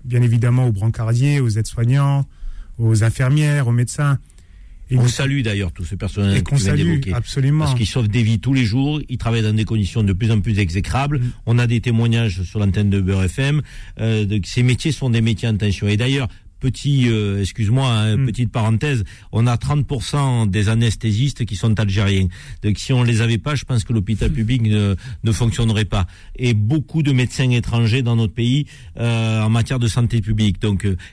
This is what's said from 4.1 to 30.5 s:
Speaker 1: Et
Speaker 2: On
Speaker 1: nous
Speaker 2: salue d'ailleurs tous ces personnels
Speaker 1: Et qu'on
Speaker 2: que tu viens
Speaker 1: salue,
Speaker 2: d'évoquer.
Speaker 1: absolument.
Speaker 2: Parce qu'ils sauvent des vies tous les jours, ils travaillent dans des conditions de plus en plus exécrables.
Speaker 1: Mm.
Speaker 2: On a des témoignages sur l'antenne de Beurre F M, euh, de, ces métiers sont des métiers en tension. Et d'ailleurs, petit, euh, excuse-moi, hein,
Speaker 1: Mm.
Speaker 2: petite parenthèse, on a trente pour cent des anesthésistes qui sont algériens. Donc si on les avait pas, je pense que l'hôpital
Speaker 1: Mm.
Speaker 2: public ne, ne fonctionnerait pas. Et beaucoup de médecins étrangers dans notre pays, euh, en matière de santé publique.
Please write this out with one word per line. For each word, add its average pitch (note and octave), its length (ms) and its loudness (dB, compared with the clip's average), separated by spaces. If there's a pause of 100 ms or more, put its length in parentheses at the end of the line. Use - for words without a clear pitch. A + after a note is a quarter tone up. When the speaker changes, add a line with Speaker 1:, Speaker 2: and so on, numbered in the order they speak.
Speaker 1:
Et B2+ 80 0
Speaker 2:
On B2 60 4
Speaker 1:
nous B2 60 4
Speaker 2:
salue C#3 320 -2
d'ailleurs G2+ 320 -2
tous F2+ 120 -12
ces F#2+ 120 -8
personnels G2+ 400 0
Speaker 1:
Et F#2+ 60 2
qu'on A2 120 -2
Speaker 2:
que C#3+ 60 2
tu F#3+ 60 0
viens G2 100 2
Speaker 1:
salue, E3 120 2
Speaker 2:
d'évoquer. C#3 240 0
Speaker 1:
absolument. C#3 520 0
Speaker 2:
Parce C3+ 120 2
qu'ils A#2 120 0
sauvent B2 200 0
des A#2 140 2
vies A2 160 2
tous B2+ 160 0
les C3 100 2
jours, C3+ 440 0
ils B2+ 100 -6
travaillent A#2 240 0
dans G#2+ 100 0
des G#2+ 120 0
conditions G#2+ 400 0
de G2 80 2
plus G#2+ 180 0
en A2 100 2
plus G2 200 0
exécrables. A#2 580 -2
Speaker 1:
Mm. A#2+ 140 -4 (140)
Speaker 2:
On A#2+ 120 2
a A#2+ 80 2
des A#2 140 0
témoignages A2+ 640 0
sur G#2 160 -4
l'antenne G2+ 280 2
de G2 120 2
Beurre F#2+ 280 0
F A2 120 -6
M, C#3+ 220 0 (380)
euh, A2 240 0
de, G2+ 200 -2
ces - 180 -2
métiers B2 300 2
sont C3 180 -2
des A2+ 120 2
métiers A2+ 260 0
en G#2+ 80 0
tension. G2+ 320 0
Et G#2+ 80 2
d'ailleurs, B2+ 320 0 (300)
petit, C3+ 520 0
euh, G2+ 320 0
excuse-moi, A#2 440 0
hein, A2 300 2
Speaker 1:
Mm. C3+ 100 2
Speaker 2:
petite A#2+ 240 -2
parenthèse, A2+ 540 0 (260)
on A#2 160 0
a A#2+ 120 0
trente C#3+ 280 0
pour B2 160 -4
cent C3 440 0
des G#2 240 0
anesthésistes A2+ 760 0
qui G#2+ 100 -6
sont G#2+ 240 0
algériens. G2 500 2 (340)
Donc G#2 160 0
si - 160 -2
on B2 80 4
les A#2 180 2
avait A#2 160 2
pas, D3 180 -4
je B2 100 -4
pense A#2+ 200 -2
que - 80 -6
l'hôpital G#2+ 380 0
Speaker 1:
Mm. - 40 0
Speaker 2:
public A#2 280 0
ne, G#2 340 2 (260)
ne A2+ 100 0
fonctionnerait A2 520 0
pas. F#2+ 220 -2 (280)
Et A#2+ 200 0
beaucoup C#3+ 480 0
de C#3+ 100 2
médecins B2+ 380 0
étrangers A#2 500 0
dans A#2 160 0
notre A2+ 160 0
pays, B2+ 340 0 (320)
euh, A2+ 440 0
en A2 80 2
matière A#2 280 0
de A#2+ 80 0
santé A2+ 360 0
publique. G#2+ 380 0